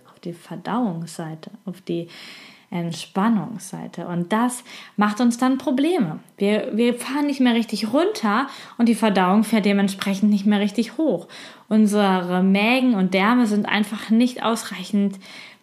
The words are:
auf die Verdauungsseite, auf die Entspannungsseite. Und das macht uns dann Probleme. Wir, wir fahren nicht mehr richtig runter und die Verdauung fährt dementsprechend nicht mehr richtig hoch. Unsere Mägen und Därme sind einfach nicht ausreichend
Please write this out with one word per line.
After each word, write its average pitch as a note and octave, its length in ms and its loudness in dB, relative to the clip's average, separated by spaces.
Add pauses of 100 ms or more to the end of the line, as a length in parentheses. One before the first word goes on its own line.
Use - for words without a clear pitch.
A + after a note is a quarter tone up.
(120)
auf - 80 -20
die E3+ 120 -10
Verdauungsseite, E3 1200 -6 (140)
auf F#3 160 -12
die E3+ 280 -6 (640)
Entspannungsseite. E3+ 1400 -4
Und F3 260 -4
das A#3+ 320 -2 (320)
macht G#3 240 0
uns A#3+ 160 2
dann C4 220 0
Probleme. C#4 640 0 (180)
Wir, G#3 360 0
wir A#3+ 200 2
fahren C4+ 320 -4
nicht C#4 140 0
mehr B3 140 4
richtig A3 380 -2
runter C#4 540 0 (320)
und A#3 100 4
die A3+ 60 4
Verdauung G3+ 500 4
fährt G#3+ 220 2
dementsprechend G3+ 640 2
nicht G3+ 160 2
mehr G#3 140 4
richtig G#3 360 -2
hoch. D4 320 -2 (400)
Unsere G3 720 2
Mägen A3+ 520 4
und F#3 180 0
Därme A3 340 4
sind G#3 200 0
einfach G#3 420 -2
nicht A#3+ 340 2
ausreichend F#3+ 760 -2 (440)